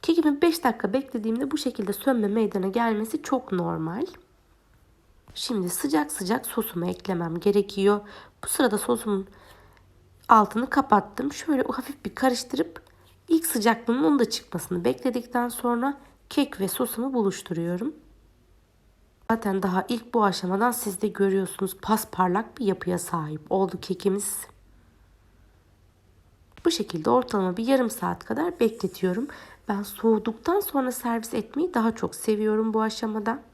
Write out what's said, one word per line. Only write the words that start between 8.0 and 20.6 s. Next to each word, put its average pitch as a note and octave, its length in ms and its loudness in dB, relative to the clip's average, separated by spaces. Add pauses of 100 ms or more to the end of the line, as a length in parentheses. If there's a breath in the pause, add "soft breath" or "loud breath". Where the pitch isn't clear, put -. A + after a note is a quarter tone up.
Bu - 40 -8
sırada A3 300 2
sosumun G#3 500 -2 (1040 loud breath)
altını A3 400 6
kapattım. C4 640 2
Şöyle C#4 300 0
hafif - 420 -6
bir - 100 -8
karıştırıp - 680 -2 (460 soft breath)
ilk E4 180 4
sıcaklığının A#3+ 760 4
da D3 100 4
çıkmasını - 560 -6
bekledikten A#3+ 640 -2
sonra A#3+ 480 -2 (320 loud breath)
kek - 300 0
ve F#3+ 80 0
sosumu B3 460 -2
buluşturuyorum. F#3 800 -2 (1400)
Zaten G3 320 0
daha F#3 240 0
ilk A#3+ 260 -6
bu A3+ 100 4
aşamadan G3 480 2